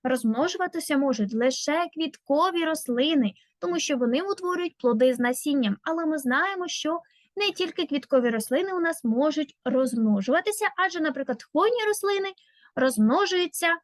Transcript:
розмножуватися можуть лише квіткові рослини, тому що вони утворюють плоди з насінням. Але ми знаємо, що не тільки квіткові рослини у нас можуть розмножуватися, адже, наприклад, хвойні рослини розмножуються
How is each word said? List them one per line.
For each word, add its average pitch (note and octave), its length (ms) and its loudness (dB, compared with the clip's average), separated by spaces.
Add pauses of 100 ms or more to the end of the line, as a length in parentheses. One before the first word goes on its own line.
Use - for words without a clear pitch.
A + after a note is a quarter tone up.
розмножуватися D4 920 -2
можуть B3 380 0
лише C#4 600 0
квіткові E4 680 0
рослини, C#4+ 680 0 (260)
тому F4 200 -2
що D4+ 180 -2
вони B3 260 2
утворюють F4+ 540 -4
плоди B3 380 4
з B3 40 -6
насінням. B3 640 0
Але E4 240 -2
ми D#4 120 0
знаємо, E4+ 500 -2
що E4 320 -4 (360)
не G4+ 140 0
тільки E4+ 360 -4
квіткові C4 440 0
рослини C4+ 420 -2
у F4+ 80 -2
нас E4 240 -4
можуть C#4 600 0
розмножуватися, B3+ 1000 0 (100)
адже, F4+ 240 0
наприклад, C4+ 420 -4
хвойні A4 440 2
рослини G4 460 0 (420)
розмножуються D4+ 1080 2